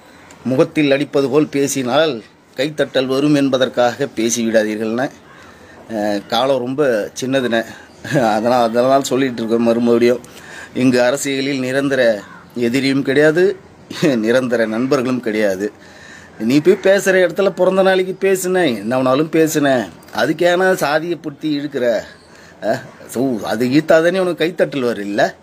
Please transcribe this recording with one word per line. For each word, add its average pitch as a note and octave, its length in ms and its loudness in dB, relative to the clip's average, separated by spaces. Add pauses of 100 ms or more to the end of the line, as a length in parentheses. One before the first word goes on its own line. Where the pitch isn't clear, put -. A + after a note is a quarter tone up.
(440)
முகத்தில் D3 480 0
அடிப்பது C#3 380 0
போல் D3 180 2
பேசினால் C#3 760 -2 (320)
கைத்தட்டல் C#3 500 -2
வரும் C#3+ 300 2
என்பதற்காக C3 720 0
பேசி A2+ 400 -2
விடாதீர்கள்ண்ணே. A2 640 -2 (840)
ஆ, G#2 320 -2
காலம் C3 320 0
ரொம்ப B2 520 -2 (100)
சின்னதுண்ணே, B2 440 -2 (400)
அதனால், A#2+ 580 2
அதனால் B2 400 2
சொல்லிட்டு B2+ 400 -2
இருக்கேன் A#2 220 0
மறுபடியும். A#2+ 540 2 (540)
இங்கு B2 280 2
அரசியலில் C3+ 580 -2
நிரந்தர B2+ 600 0 (340)
எதிரியும் C3 480 0
கிடையாது, D#3 520 2 (460)
நிரந்தர A#2 640 0
நண்பர்களும் B2+ 540 -2
கிடையாது. G#2 520 -2 (680)
நீ A#2+ 200 0
போய் F3+ 240 4
பேசுற F#3+ 460 4
இடத்துல G3 200 -2
பிறந்த F#3 320 0
நாளைக்கு F#3+ 500 0
பேசுனேன், F3+ 440 0
என்ன A2+ 260 -2
வேணாலும் C3+ 280 2
பேசுனேன், C#3+ 580 2 (280)
அதுக்கேனா F3 580 0
சாதியை D#3+ 420 -2
பற்றி D3+ 440 -6
இழுக்கிற? B2 400 -2 (640)
ஆ? A#2 160 -2 (300)
So, A#2+ 320 -2
அது A2 260 -2
ஈத்தாதானே D#3+ 520 2
உனக்கு F3 260 -2
கைத்தட்டல் D#3 400 -2
வரும் G#2 200 -2
இல்ல? B2 380 0